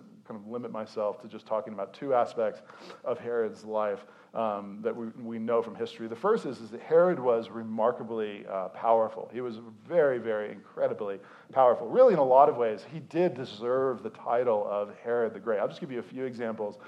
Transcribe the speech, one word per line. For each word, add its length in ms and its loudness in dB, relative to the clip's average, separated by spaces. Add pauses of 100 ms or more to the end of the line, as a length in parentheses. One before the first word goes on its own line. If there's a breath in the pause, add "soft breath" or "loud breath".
(240)
kind 140 -14
of 80 -18
limit 240 -10
myself 520 -4
to 40 -16
just 220 -16
talking 240 -4
about 200 -8
two 220 -4
aspects 480 0 (420 loud breath)
of 140 -2
Herod's 460 -4
life, 420 -4 (260 soft breath)
um, 500 -4
that 120 -2
we, 140 -8 (120)
we 200 -8
know 200 2
from 140 -4
history. 320 -8
The 80 -6
first 320 0
is, 140 -8
is 100 -14
that 100 -12
Herod 380 4
was 320 2
remarkably, 1000 -2
uh, 200 -4
powerful. 640 2
He 80 -8
was 180 -8 (300)
very, 300 4
very 340 -4
incredibly 640 -6 (320 loud breath)
powerful. 380 4
Really, 240 8
in 80 4
a 40 6
lot 240 8
of 80 0
ways, 360 -2
he 80 -12
did 340 0
deserve 680 -2
the 60 -6
title 600 2
of 320 -2
Herod 320 0
the 60 -12
Great. 180 -2
I'll 80 0
just 140 -6
give 100 -10
you 80 -6
a 60 -8
few 200 -10
examples. 640 -6